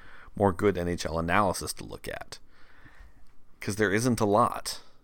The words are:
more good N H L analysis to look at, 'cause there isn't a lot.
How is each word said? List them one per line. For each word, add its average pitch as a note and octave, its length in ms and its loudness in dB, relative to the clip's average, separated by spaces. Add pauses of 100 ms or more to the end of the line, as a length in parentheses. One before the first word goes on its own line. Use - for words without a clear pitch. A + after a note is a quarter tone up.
(360)
more G2 160 6
good F#2+ 260 4
N F2 120 0
H F2 160 -2
L D#2+ 140 0
analysis F2 540 2
to - 100 -10
look - 240 -10
at, - 320 -10 (1200)
'cause G#2 160 -4
there G#2 160 4
isn't A2+ 300 2
a A2 40 6
lot. - 540 2 (240)